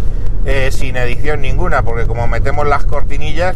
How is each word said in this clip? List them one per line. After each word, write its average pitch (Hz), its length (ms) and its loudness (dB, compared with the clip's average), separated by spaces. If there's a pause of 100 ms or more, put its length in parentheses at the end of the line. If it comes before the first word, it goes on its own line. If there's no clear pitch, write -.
(460)
eh, 131 280 0
sin 127 240 0
edición 127 420 0
ninguna, 143 440 0
porque - 220 -2
como 120 220 -2
metemos 139 400 0
las 143 160 0
cortinillas, 151 720 0